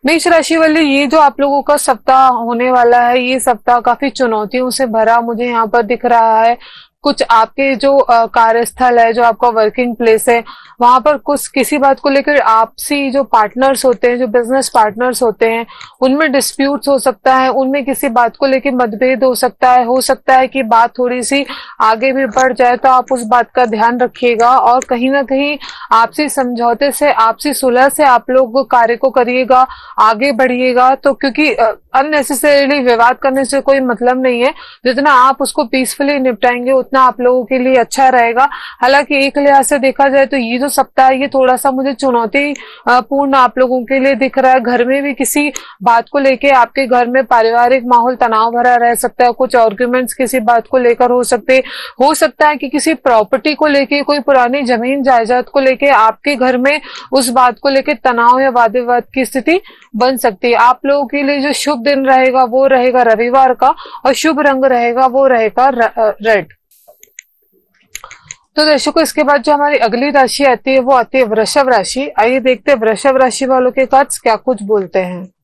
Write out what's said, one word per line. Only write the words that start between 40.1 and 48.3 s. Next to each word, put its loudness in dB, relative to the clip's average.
तो -4
ये -4
जो -4
सप्ताह 0
है, 0
ये -4
थोड़ा 0
सा -2
मुझे -4
चुनौती, -2
अ, 2
पूर्ण -2
आप 2
लोगों 0
के -2
लिए 0
दिख -2
रहा 2
है। 4
घर -2
में -2
भी -4
किसी -4
बात 2
को -2
लेके 0
आपके 2
घर 0
में -2
पारिवारिक 2
माहौल 2
तनाव 0